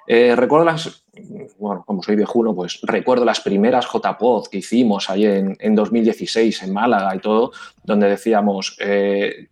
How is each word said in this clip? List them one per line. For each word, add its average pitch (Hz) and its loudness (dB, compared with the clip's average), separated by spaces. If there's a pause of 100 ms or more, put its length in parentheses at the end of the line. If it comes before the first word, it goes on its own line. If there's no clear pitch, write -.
Eh, 120 4
recuerdo 135 4
las, 160 -4 (540)
bueno, 101 -8
como 95 -6
soy 107 0
viejuno, 107 0
pues 90 -8
recuerdo 120 0
las 110 0
primeras 120 0
J-Pod 107 0
que 101 -8
hicimos 107 0
ahí 98 0
en, 98 0
en 107 0
dos 104 2
mil 117 0
dieciséis 110 0
en 95 -8
Málaga 101 0
y 92 -6
todo, 110 0 (320)
donde 104 2
decíamos, 101 0
eh, 101 -2